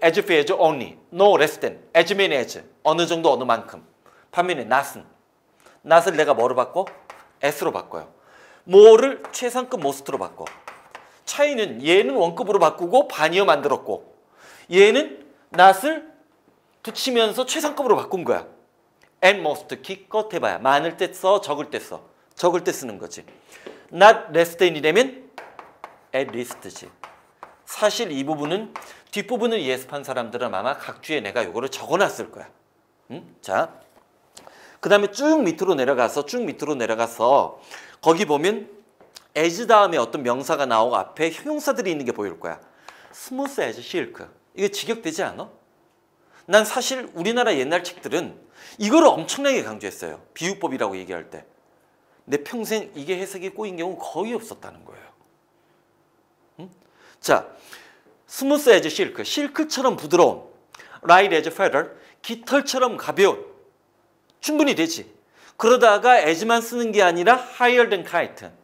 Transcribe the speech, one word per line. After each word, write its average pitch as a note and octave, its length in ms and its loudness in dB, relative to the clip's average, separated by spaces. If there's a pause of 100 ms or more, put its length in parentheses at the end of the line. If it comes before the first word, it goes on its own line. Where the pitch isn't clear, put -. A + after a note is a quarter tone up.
as E3+ 160 4
few E3+ 200 2
as D3 120 0
only, D3 460 0 (160)
no F#3+ 220 6
less D3 240 2
than, A2 200 -6 (160)
as F3 180 4
many F#3+ 220 0
as, A#2 280 -6 (200)
어느 E3 220 2
정도, E3 260 2
어느 B2+ 120 0
만큼. A2+ 420 -4 (460)
반면에 F3 320 -2
not은, A#2 420 -2 (800)
not을 E3 320 4
내가 C#3+ 160 2
뭐로 A#2+ 220 0
바꿔? C3 300 -2 (560)
s로 D3 300 -4
바꿔요, F2 440 -12 (500)
more를 A3 640 8
최상급 B3 500 -6
most로 C#3 360 -6
바꿔. F2 280 -12 (800)
차이는 G#3 600 -2
얘는 G#3 300 4
원급으로 F#3+ 440 0
바꾸고 F3 480 2
반이어 E3+ 380 0
만들었고 C3+ 680 -2 (560)
얘는 G#3 540 2 (280)
not을 G3 580 4 (720)
붙이면서 A3+ 640 -2
최상급으로 D4 500 0
바꾼 E3 280 -4
거야. G#2 240 -2 (760)
and G3 180 6
most C#3+ 400 -6
기껏 G#3+ 520 -6
해봐야 A2 260 -2
많을 C#3+ 380 0
때 F#3 160 -4
써, G3 280 2
적을 C#3+ 280 -8
때 A2+ 100 -8
써. - 240 -14 (320)
적을 F3 280 0
때 F3+ 80 -2
쓰는 A#2+ 260 -12
거지. F2 280 -16 (640)
not G#3 380 6
less E3 280 0
than이 E3 240 2
되면 G3+ 480 0 (840)
at C3+ 160 -4
least지. - 600 -14 (760)
사실 G#3 460 -2
이 C3+ 120 -6
부분은 D#3 500 -6 (380)
뒷부분을 A3 520 -4
예습한 C3 400 -6
사람들은 A#2+ 500 -6
아마 A2+ 240 -4
각주에 - 440 -8
내가 G2+ 240 -4
요거를 A2 240 -8
적어놨을 C3+ 640 -4
거야. - 180 -20 (600)
응? E3+ 300 -16
자. A2+ 460 -4 (920)
그 E3+ 100 -6
다음에 G3+ 220 2
쭉 D4+ 320 2
밑으로 F3+ 320 0
내려가서, C3 500 0
쭉 A#3+ 180 -6
밑으로 D3 320 -6
내려가서 A2+ 840 0 (420)
거기 E3 240 2
보면 E3+ 440 -2 (680)
as E3+ 320 -2
다음에 G3+ 300 6
어떤 C3 260 -2
명사가 C#3 420 -2
나오고 A#2 300 2
앞에 D#3 360 -4
형용사들이 C4 600 -4
있는 D3 140 -6
게 A#2+ 60 -4
보일 G2+ 280 -8
거야. E2 200 -12 (540)
smooth C4+ 480 -8
as A#2 180 -6
silk. A#2+ 460 -10 (300)
이거 G3 120 -2
직역되지 G3 560 -8
않아? A#2+ 260 -10 (960)
난 G#3 200 4
사실 B3 480 -6
우리나라 A3 420 -2
옛날 D3+ 280 -2
책들은 C3+ 560 -8 (380)
이거를 C4 300 4
엄청나게 G3+ 560 0
강조했어요. G2 580 -12 (120)
비유법이라고 C3+ 640 -6
얘기할 F2 320 -12
때. D2+ 160 -20 (800)
내 C#3+ 180 -6
평생 A3 520 -8
이게 D#3 220 -8
해석이 F#3+ 320 -10
꼬인 F#3+ 280 -10
경우는 F3 220 -8
거의 G#3+ 340 -8
없었다는 - 520 -16
거예요. - 220 -20 (1500)
응? F3+ 100 -20 (500)
자, - 280 0 (840)
smooth C#4 400 0
as E3 180 6
silk, D3 360 -6
실크처럼 C#4 720 -4
부드러운, D3+ 480 2 (600)
light F3+ 320 6
as D#3 140 0
feather, E3 420 -2 (300)
깃털처럼 B3 760 -2
가벼운, D3+ 480 2 (920)
충분히 D4 360 0
되지. - 400 -6 (420)
그러다가 A#3 600 6
as만 G3 440 0
쓰는 A#3 300 -6
게 G#3 100 2
아니라 F3 320 4 (260)
higher A#3+ 300 4
than F3+ 160 -4
kite. C#3+ 440 -6 (140)